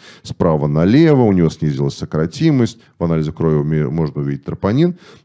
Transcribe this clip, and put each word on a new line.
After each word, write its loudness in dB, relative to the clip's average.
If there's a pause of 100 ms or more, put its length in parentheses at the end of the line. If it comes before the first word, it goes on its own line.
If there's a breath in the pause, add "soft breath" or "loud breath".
(220 loud breath)
справа -2
налево, 4
у 4
него 2
снизилась -4
сократимость, -2 (200 soft breath)
в -2
анализе -2
крови 0
уме-, 0
можно -4
увидеть -6
тропонин. -2 (260 loud breath)